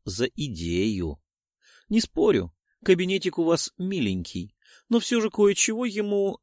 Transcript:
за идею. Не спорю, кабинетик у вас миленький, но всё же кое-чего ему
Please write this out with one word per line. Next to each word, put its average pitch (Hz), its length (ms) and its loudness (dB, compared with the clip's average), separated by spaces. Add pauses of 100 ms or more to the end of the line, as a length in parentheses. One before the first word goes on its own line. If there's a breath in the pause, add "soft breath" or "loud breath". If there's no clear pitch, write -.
за 101 220 -2
идею. 90 920 -4 (680 soft breath)
Не 220 120 2
спорю, 170 520 0 (320)
кабинетик 185 540 2
у 165 60 0
вас 165 340 2
миленький, 101 760 -4 (340 soft breath)
но 233 120 2
всё 233 200 0
же 214 100 -2
кое-чего 214 540 2
ему 202 580 -2